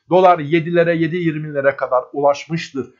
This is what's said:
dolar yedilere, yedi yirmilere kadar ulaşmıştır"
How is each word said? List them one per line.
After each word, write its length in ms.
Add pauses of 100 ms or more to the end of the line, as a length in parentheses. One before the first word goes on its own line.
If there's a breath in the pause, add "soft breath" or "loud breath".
dolar 300
yedilere, 560
yedi 200
yirmilere 600
kadar 280 (100)
ulaşmıştır" 880